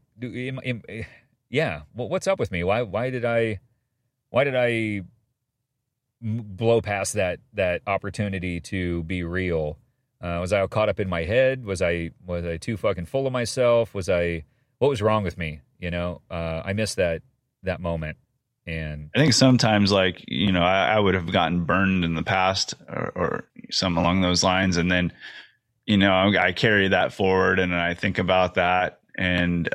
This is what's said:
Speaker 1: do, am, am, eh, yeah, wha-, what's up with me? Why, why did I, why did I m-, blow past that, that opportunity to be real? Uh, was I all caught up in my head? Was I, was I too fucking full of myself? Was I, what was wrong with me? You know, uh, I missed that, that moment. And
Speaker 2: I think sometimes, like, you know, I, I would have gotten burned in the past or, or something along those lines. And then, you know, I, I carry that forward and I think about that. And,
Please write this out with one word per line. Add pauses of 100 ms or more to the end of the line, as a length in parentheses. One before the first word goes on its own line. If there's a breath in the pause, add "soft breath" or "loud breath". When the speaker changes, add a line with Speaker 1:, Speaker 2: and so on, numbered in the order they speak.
(200)
Speaker 1:
do,
am,
am,
eh, (480 loud breath)
yeah, (140)
wha-,
what's
up
with
me?
Why,
why
did
I, (720)
why
did
I (1500)
m-,
blow
past
that, (140)
that
opportunity
to
be
real? (420)
Uh,
was
I
all
caught
up
in
my
head?
Was
I, (120)
was
I
too
fucking
full
of
myself?
Was
I, (340)
what
was
wrong
with
me? (180)
You
know,
uh,
I
missed
that, (400)
that
moment. (480)
And
Speaker 2:
I
think
sometimes,
like,
you
know,
I,
I
would
have
gotten
burned
in
the
past (160)
or,
or (220)
something
along
those
lines.
And
then, (720 loud breath)
you
know,
I,
I
carry
that
forward
and
I
think
about
that. (180)
And,